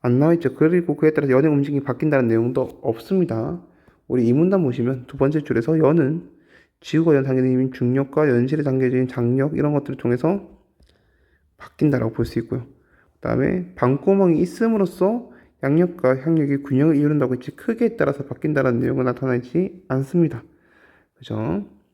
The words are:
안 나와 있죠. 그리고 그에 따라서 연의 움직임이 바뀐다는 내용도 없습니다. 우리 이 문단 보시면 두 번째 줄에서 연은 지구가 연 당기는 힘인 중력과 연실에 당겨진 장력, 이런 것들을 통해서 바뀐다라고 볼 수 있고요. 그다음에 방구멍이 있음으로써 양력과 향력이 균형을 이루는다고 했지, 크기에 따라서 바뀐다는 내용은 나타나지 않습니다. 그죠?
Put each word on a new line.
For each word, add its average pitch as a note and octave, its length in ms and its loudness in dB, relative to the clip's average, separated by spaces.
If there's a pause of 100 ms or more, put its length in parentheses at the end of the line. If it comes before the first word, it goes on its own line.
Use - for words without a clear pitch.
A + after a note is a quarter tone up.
안 B2 160 2
나와 D#3+ 160 4
있죠. E3 200 -2
그리고 E3+ 420 0
그에 D#3 160 2
따라서 C#3+ 200 0
연의 D3+ 180 4
움직임이 C#3+ 320 0
바뀐다는 C3 460 0
내용도 B2 540 0
없습니다. C#3 800 -4 (420)
우리 B2 220 0
이 A#2+ 60 4
문단 F3+ 280 2
보시면 B2+ 440 -2
두 C#3+ 100 -18
번째 D3 260 0
줄에서 - 360 0
연은 D#3 500 2 (520)
지구가 D#3+ 360 2
연 C3+ 80 2
당기는 C3 260 0
힘인 C3 220 0
중력과 C3+ 560 0
연실에 C3+ 340 0
당겨진 B2+ 460 0
장력, C3 480 -2
이런 D3 160 0
것들을 C#3+ 240 -4
통해서 D#3 500 -2 (1120)
바뀐다라고 B2+ 560 -2
볼 A#2 140 -2
수 - 140 -6
있고요. A#2+ 260 -8 (480)
그다음에 D3+ 600 -4
방구멍이 E3 640 2
있음으로써 G#3+ 920 -2 (300)
양력과 C#3 600 2
향력이 C#3+ 420 0
균형을 C#3+ 320 2
이루는다고 C#3+ 400 2
했지, - 160 -10
크기에 A3+ 460 -2
따라서 C#3+ 280 -2
바뀐다는 C3 540 -2
내용은 B2+ 280 0
나타나지 B2+ 840 -4
않습니다. C3+ 560 0 (680)
그죠? C3+ 520 -6 (280)